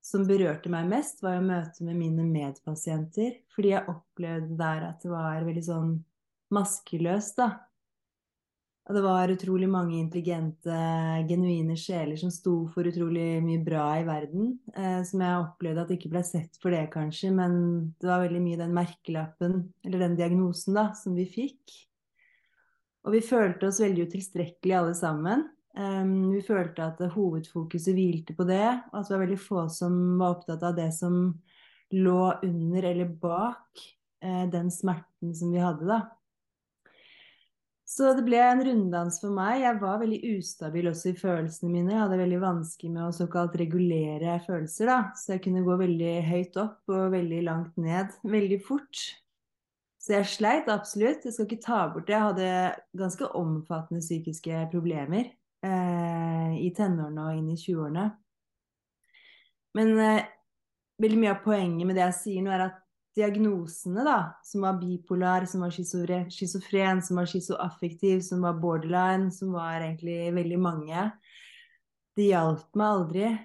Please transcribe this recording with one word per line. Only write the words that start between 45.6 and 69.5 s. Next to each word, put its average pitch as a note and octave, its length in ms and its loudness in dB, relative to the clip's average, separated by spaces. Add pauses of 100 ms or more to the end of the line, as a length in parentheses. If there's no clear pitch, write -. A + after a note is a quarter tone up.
gå F3+ 140 4
veldig E3+ 320 2 (160)
høyt F3+ 340 -2
opp G#3+ 320 -6
og F#3+ 220 2
veldig E3+ 320 0
langt E3 340 -4
ned, F3+ 400 -2
veldig G3+ 400 2
fort. - 400 -6 (960)
Så - 160 -2
jeg G3 160 2
sleit A#3+ 400 2
absolutt. G#3+ 560 0
Jeg A#3 80 -6
skal G#3+ 140 -2
ikke A3+ 160 -8
ta A#3 160 2 (100)
bort E3+ 160 -8
det. G3+ 80 2
Jeg G#3+ 140 4
hadde F#3 240 0 (500)
ganske F3+ 380 -4
omfattende D#3+ 640 -4
psykiske D#3+ 680 -4
problemer, E3+ 600 -2 (340)
eh, E3+ 880 0 (100)
i F3+ 140 0
tenårene D#3 500 -2
og D#3+ 140 -4
inn D#3 100 -2
i E3 80 -4
tjueårene. E3 480 -4 (1700)
Men, A3 240 4
eh, G#3+ 320 4 (720)
veldig A3 160 6
mye G#3 160 4
av G3 80 -10
poenget F3+ 440 2
med F#3 100 2
det F3+ 100 4
jeg F3+ 160 -2
sier F#3+ 240 -4
nå F#3+ 80 0
er F#3 140 2
at F#3 100 -10 (380)
diagnosene G3+ 920 0
da, C#4 120 4 (280)
som G3 180 -2
var F#3 160 2
bipolar, F3+ 680 0
som F3+ 160 -2
var F3 100 -2
schizofre-, F3+ 560 -4
schizofren, F#3+ 720 0
som F3+ 180 -2
var F3 100 0
schizoaffektiv, F3+ 920 -2
som F3+ 220 -2
var E3+ 160 0
borderline, F3+ 760 2
som F#3+ 180 -6